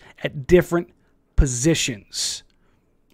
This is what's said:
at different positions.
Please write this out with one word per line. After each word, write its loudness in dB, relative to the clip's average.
at -8
different 2
positions. -2